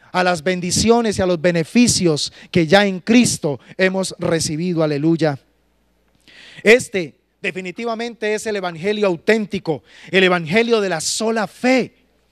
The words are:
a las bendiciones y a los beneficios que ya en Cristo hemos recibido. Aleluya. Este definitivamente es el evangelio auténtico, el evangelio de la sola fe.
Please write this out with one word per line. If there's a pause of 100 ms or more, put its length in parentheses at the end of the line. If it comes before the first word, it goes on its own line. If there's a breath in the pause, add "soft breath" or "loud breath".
(120)
a
las
bendiciones
y
a
los
beneficios (200 loud breath)
que
ya
en
Cristo (200 loud breath)
hemos
recibido.
Aleluya. (1200 loud breath)
Este (260)
definitivamente
es
el
evangelio
auténtico, (280 loud breath)
el
evangelio
de
la
sola
fe. (320)